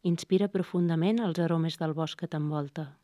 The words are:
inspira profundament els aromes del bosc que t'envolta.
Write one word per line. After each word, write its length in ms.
inspira 380
profundament 720
els 180
aromes 380
del 160
bosc 280
que 100
t'envolta. 560